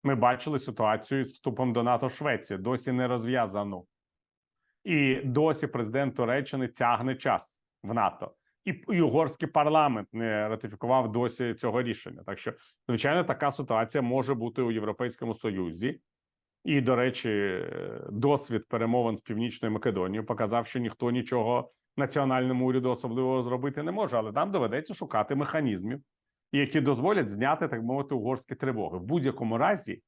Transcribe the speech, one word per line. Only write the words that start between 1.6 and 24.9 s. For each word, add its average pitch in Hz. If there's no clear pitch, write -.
до 117
нато 123
Швеції, 117
досі 123
не 127
розв'язану. 110
І 143
досі 151
президент 123
Туреччини 131
тягне 120
час -
в 101
нато. -
І, 196
і 180
угорський 151
парламент 147
не 107
ратифікував 113
досі 120
цього 113
рішення. -
Так 98
що, -
звичайно, 139
така 143
ситуація 117
може 127
бути 117
у 117
Європейському 110
Союзі. 95
І, 143
до 123
речі, 110
досвід 117
перемовин 117
з -
Північною 113
Македонією 104
показав, 113
що 127
ніхто 120
нічого 120
національному 131
уряду 127
особливого 127
зробити 135
не 170
може, 185
але 110
там 160
доведеться 151